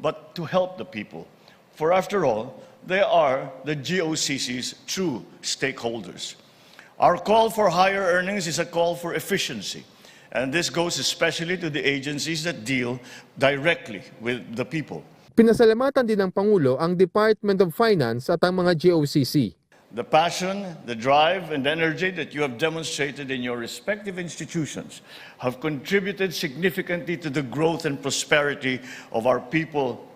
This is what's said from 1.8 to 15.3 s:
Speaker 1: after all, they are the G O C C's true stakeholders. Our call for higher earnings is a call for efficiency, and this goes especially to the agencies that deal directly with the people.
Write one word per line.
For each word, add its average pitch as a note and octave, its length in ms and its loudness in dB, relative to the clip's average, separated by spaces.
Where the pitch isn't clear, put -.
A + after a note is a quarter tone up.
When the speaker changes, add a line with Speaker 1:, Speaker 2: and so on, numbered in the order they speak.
Speaker 1:
after F#3 320 2
all, A#2 320 0
they F#3 180 -2
are D3+ 480 4
the D3+ 140 -4
G D#3 240 -2
O D#3 160 -2
C C#3 240 -2
C's B2 340 -6
true D#3 320 -2
stakeholders. A#2 920 -6
Our D#3+ 180 6
call A3 380 4
for G#3 160 4
higher F#3+ 320 4
earnings F3+ 480 0
is C#3+ 80 -4
a E3 100 -2
call E3+ 300 0
for E3+ 160 -6
efficiency, C3+ 720 -4
and C3 180 0
this E3 160 0
goes E3+ 300 -2
especially E3 640 -2
to E3 80 -4
the D3 100 -4
agencies C#3+ 640 -2
that E3 220 -6
deal B2 320 -2
directly C#3 640 0
with A#2 240 -4
the B2+ 80 -2
people. A2+ 400 -8